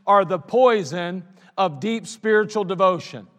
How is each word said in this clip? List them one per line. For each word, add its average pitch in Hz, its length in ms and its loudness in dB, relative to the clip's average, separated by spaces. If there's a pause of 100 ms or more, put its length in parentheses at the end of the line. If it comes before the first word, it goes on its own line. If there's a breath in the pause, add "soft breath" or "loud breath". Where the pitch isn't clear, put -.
are 202 180 6
the 180 140 -4
poison 180 880 0 (300 soft breath)
of 175 240 -2
deep 214 260 -4
spiritual 214 580 0
devotion. 175 600 -2 (120)